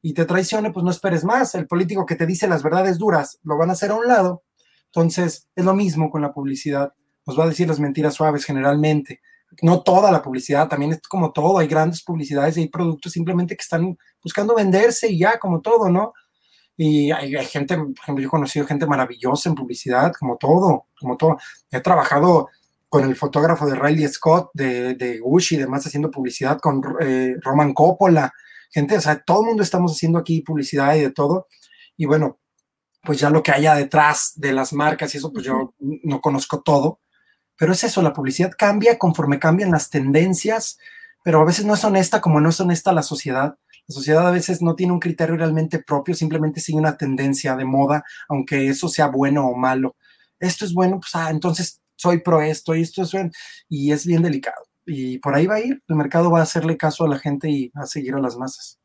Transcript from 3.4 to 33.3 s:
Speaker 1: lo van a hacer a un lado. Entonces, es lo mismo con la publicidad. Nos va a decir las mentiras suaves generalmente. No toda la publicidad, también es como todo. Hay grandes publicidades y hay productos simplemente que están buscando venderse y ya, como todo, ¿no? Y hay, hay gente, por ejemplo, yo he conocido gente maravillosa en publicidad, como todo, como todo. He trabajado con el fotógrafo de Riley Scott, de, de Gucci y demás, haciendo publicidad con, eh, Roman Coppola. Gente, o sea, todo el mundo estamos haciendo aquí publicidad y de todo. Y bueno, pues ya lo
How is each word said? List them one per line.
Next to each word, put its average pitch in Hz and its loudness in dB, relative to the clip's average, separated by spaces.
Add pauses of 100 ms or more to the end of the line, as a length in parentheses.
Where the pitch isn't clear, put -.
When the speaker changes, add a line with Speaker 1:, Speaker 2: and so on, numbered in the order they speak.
Speaker 1:
lo 151 -4
van 170 2
a - 0
hacer 196 -4
a 214 0
un 226 -2
lado. 190 2 (420)
Entonces, 170 -2
es 180 0
lo 190 4
mismo 160 0
con 156 -2
la 143 -2
publicidad. 139 -4 (320)
Nos 131 -2
va 165 4
a - 2
decir 165 0
las 151 -2
mentiras 147 -2
suaves 147 0
generalmente. 147 0 (420)
No 170 4
toda 190 6
la 156 2
publicidad, 139 0
también 147 -2
es 165 -6
como 170 -2
todo. 180 2
Hay 160 2
grandes 160 0
publicidades 147 -2
y 170 0
hay 160 -2
productos 165 -4
simplemente 175 -2
que - -12
están 170 -4 (240)
buscando 220 -2
venderse 214 2
y 170 -2
ya, 214 2
como 175 -2
todo, 220 2
¿no? 202 0 (640)
Y 151 2
hay, 139 -4
hay 131 -4
gente, 147 -4
por 147 -6
ejemplo, 139 -6
yo 135 -4
he - -8
conocido 147 -2
gente 147 -2
maravillosa 131 -2
en 156 0
publicidad, 131 -2
como 123 -4
todo, 165 4 (140)
como 127 -6
todo. 160 4 (340)
He 127 -4
trabajado 156 4 (400)
con 143 4
el 131 0
fotógrafo 151 0
de 139 0
Riley 151 0
Scott, 165 2
de, 127 -2
de 123 -6
Gucci 160 2
y - -2
demás, 135 -4
haciendo 147 -4
publicidad 135 -4
con, 139 0 (200)
eh, 127 -2
Roman 143 0
Coppola. 170 4 (380)
Gente, 151 0
o 175 2
sea, 151 0
todo 190 2
el 226 0
mundo 220 0
estamos 180 0
haciendo 165 0
aquí 165 -2
publicidad 143 0
y 156 4
de 135 0
todo. 160 -2 (500)
Y 160 -2
bueno, 147 0 (640)
pues 143 -4
ya 143 2
lo 156 4